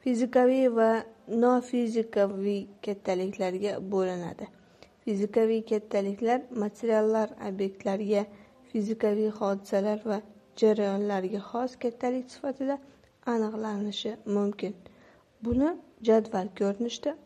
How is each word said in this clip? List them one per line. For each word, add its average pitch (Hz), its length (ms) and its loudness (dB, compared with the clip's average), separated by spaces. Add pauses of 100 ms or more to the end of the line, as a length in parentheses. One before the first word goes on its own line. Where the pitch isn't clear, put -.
fizikaviy 254 640 4 (120)
va 226 140 6 (520)
nofizikaviy 226 1160 2 (240)
kattaliklarga 190 840 -2 (200)
bo'linadi. 185 520 -2 (600)
Fizikaviy 220 580 2 (100)
kattaliklar 214 680 0 (220)
materiallar, 214 680 2 (200)
obyektlarga, 196 720 -2 (480)
fizikaviy 214 600 0 (100)
hodisalar 202 580 0 (120)
va 202 80 0 (420)
jarayonlarga 202 800 2 (100)
xos 247 220 -4 (100)
kattalik 247 520 -4
sifatida 269 420 -4 (560)
aniqlanishi 214 800 -4 (240)
mumkin. 202 360 -2 (720)
Buni 254 260 2 (380)
jadval 214 400 2 (100)
ko'rinishda 233 520 -2 (160)